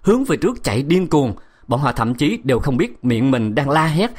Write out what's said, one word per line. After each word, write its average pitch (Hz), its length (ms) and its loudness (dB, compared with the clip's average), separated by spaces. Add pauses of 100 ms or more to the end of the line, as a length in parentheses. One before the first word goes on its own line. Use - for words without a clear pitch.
hướng 240 220 4
về 156 140 0
trước 240 260 -2
chạy 117 200 0
điên 180 240 2
cuồng. 135 280 0 (320)
Bọn 123 120 0
họ 139 120 0
thậm 117 240 -2
chí 156 280 0
đều 127 160 2
không 127 180 0
biết 208 280 -4
miệng 123 260 2
mình 110 240 0
đang 139 140 0
la 156 160 2
hét, 170 340 0